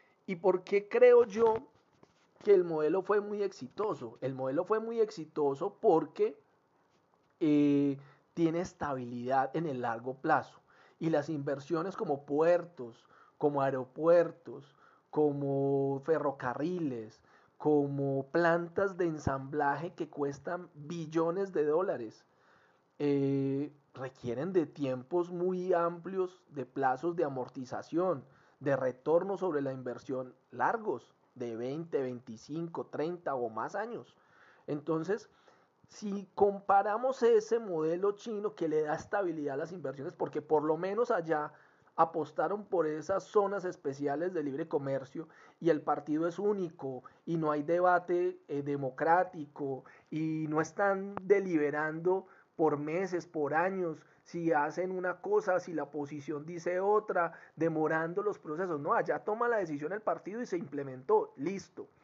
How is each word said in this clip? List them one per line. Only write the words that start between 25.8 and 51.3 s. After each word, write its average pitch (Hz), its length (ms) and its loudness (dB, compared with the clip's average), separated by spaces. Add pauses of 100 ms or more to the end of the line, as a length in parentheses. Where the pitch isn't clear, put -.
de 131 160 -8
plazos 143 500 0
de 165 80 0
amortización, 139 1000 -4 (340)
de 139 160 0
retorno 170 640 0
sobre 165 240 -2
la 135 100 -2
inversión 127 640 -8 (160)
largos, 165 640 -2 (180)
de 120 220 -6
veinte, 147 460 -4
veinticinco, 131 840 -8
treinta 160 480 -4
o 120 140 -2
más 117 260 -6
años. 214 420 -8 (500)
Entonces, 160 600 -4 (580)
si 202 480 -8
comparamos 208 880 2
ese 226 360 4
modelo 180 540 0
chino 208 400 -6
que 165 140 -2
le 156 140 2
da 151 140 0
estabilidad 160 580 -2
a 135 60 -2
las 165 120 -6
inversiones, 147 420 -8
porque 151 280 -4
por 147 220 4
lo 156 120 2
menos 202 340 0
allá 160 440 0 (440)
apostaron 170 680 0
por 170 220 2
esas 156 360 -2
zonas 196 400 2
especiales 147 720 -2
de 156 100 -2
libre 147 240 -4
comercio 139 600 -4 (320)
y 165 80 2
el 156 100 4
partido 151 480 -2
es 170 120 -4
único 165 640 -4 (220)
y 165 120 -2
no 156 140 0
hay 147 120 0
debate, 180 720 2 (120)
eh, 143 140 -4
democrático 143 1200 0 (260)
y 156 380 -2
no 151 100 2
están 196 640 0
deliberando 170 1080 0 (300)